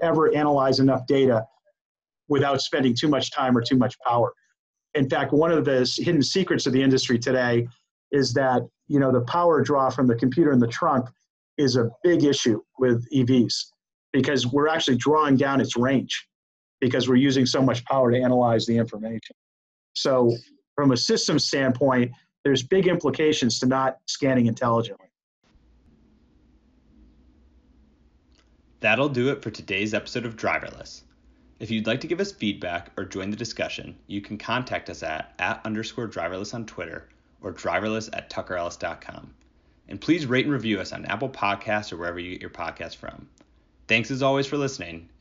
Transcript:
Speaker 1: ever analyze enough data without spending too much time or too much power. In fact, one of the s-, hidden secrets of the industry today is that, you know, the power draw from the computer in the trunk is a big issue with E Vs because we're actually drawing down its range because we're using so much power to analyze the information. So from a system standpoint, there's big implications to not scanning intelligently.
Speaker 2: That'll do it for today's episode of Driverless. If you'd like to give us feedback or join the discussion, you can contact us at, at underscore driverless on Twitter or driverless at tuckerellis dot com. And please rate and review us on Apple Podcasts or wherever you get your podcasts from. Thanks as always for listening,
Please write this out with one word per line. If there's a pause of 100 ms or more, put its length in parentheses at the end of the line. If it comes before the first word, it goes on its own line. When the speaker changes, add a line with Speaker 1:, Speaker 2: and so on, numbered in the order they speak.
Speaker 1:
ever
analyze
enough
data (840)
without
spending
too
much
time
or
too
much
power. (600)
In
fact,
one
of
the
s-,
hidden
secrets
of
the
industry
today (440)
is
that, (260)
you
know,
the
power
draw
from
the
computer
in
the
trunk (500)
is
a (140)
big
issue (160)
with
E
Vs (400)
because
we're
actually
drawing
down
its
range (540)
because
we're
using
so
much
power
to
analyze
the
information. (580)
So (400)
from
a
system
standpoint, (320)
there's
big
implications
to
not
scanning
intelligently. (3750)
Speaker 2:
That'll
do
it
for
today's
episode
of
Driverless. (580)
If
you'd
like
to
give
us
feedback
or
join
the
discussion, (120)
you
can
contact
us
at,
at
underscore
driverless
on
Twitter (340)
or
driverless
at
tuckerellis
dot
com. (540)
And
please
rate
and
review
us
on
Apple
Podcasts
or
wherever
you
get
your
podcasts
from. (600)
Thanks
as
always
for
listening, (120)